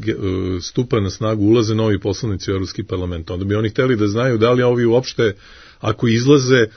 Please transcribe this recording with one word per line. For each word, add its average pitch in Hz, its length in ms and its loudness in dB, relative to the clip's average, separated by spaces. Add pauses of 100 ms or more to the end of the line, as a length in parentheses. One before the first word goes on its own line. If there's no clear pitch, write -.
ge-, 92 520 -4
e, 90 40 -8
stupa 123 380 -2
na 98 100 -2
snagu, 110 340 -4
ulaze 110 320 4
novi 107 240 0
poslanici 98 520 -6
u 95 40 -2
Evropski 95 280 -6
parlament. 90 460 -6
Onda 95 160 -6
bi 101 100 -2
oni 110 140 -2
hteli 127 260 0
da 104 120 0
znaju 117 300 0
da 113 140 4
li 123 120 2
ovi 123 220 2
uopšte, 117 480 0 (460)
ako 110 280 -2
izlaze, 127 680 4